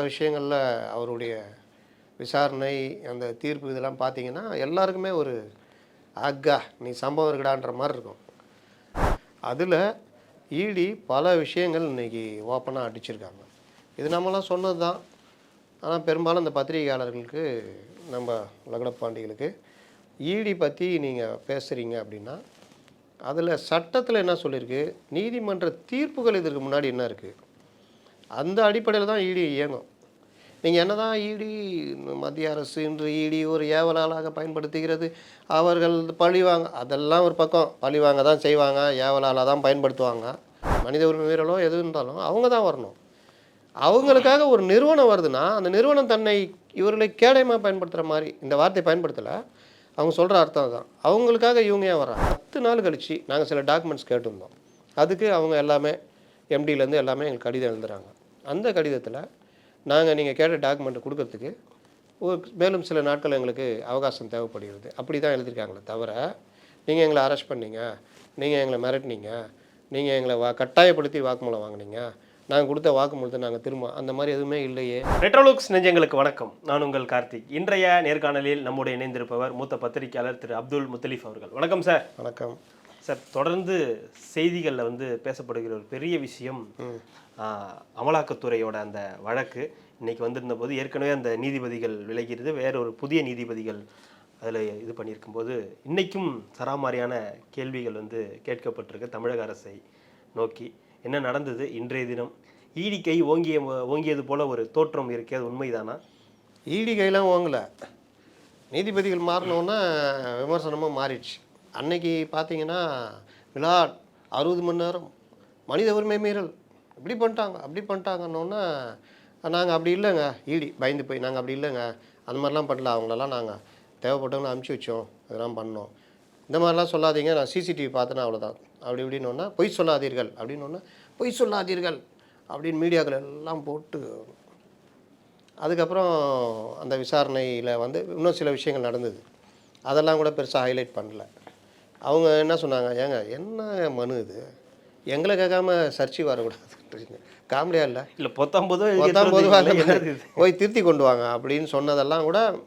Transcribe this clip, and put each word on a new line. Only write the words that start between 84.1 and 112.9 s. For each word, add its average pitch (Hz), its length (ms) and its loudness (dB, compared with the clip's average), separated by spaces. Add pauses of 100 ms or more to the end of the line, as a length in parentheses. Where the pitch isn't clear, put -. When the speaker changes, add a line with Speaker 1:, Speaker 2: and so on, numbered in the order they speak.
Speaker 2:
செய்திகள்ல 160 540 -2
வந்து 120 240 -6 (180)
பேசப்படுகிற 120 480 -8
ஒரு 104 180 -10
பெரிய 151 280 -4
விஷயம், 127 440 -10 (160)
Speaker 1:
ம். 123 180 -12 (420)
Speaker 2:
ஆ, 110 80 -8 (500)
அமலாக்கத்துறையோட 120 800 0
அந்த 104 240 -10 (220)
வழக்கு 123 400 -4 (360)
இன்னைக்கு 117 240 -8
வந்திருந்த 123 320 -6
போது, 117 220 -6
ஏற்கனவே 139 340 -4
அந்த 131 260 -2
நீதிபதிகள் 120 580 -4 (100)
விலகிறது, 117 480 -6
வேற 131 260 -2
ஒரு 120 140 -4
புதிய 143 300 -2
நீதிபதிகள் 113 580 -8 (580)
அதுல 113 240 -6 (160)
இது 113 140 -12
பண்ணியிருக்கும் 110 440 -14
போது, 117 180 -6 (320)
இன்னைக்கும் 190 440 -2 (220)
சராமாரியான 127 640 -4 (360)
கேள்விகள் 123 500 -8
வந்து 110 200 -10 (240)
கேட்கப்பட்டிருக்கு 117 640 -10
தமிழக 117 340 -6
அரசை 107 320 -14 (600)
நோக்கி. 117 320 -4 (360)
என்ன 131 180 -6
நடந்தது 131 520 -4
இன்றைய 131 340 -6
தினம்? 120 260 -8 (440)
இ 170 140 -6
டி 202 100 -4
கை 165 220 0
ஓங்கிய, 160 360 2 (260)
ஓங்கியது 147 400 -2
போல 143 220 -2
ஒரு 123 240 -2
தோற்றம் 156 400 0
இருக்கே, 120 280 -6
அது 120 120 -6
உண்மைதானா? 120 440 -6 (720)
Speaker 1:
இ 160 180 -4
டி 226 100 -2
கையெல்லாம் 196 360 4
ஓங்கல. 175 280 2 (1120)
நீதிபதிகள் 190 560 -2
மாறினோன்னா 175 480 0 (600)
விமர்சனமா 151 540 -2
மாறிடுச்சு. 135 460 -6 (360)
அன்னைக்கு 170 400 -2 (200)
பார்த்தீங்கன்னா, 160 480 -4 (760)